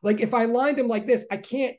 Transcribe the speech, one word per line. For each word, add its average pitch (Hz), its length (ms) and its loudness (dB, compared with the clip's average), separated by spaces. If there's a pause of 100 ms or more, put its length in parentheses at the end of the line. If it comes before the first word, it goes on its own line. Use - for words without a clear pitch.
Like, 214 180 2
if 220 120 0
I 226 140 2
lined 262 320 0
them 247 100 0
like 220 180 -2
this, 247 240 2
I 202 60 -4
can't 254 420 -4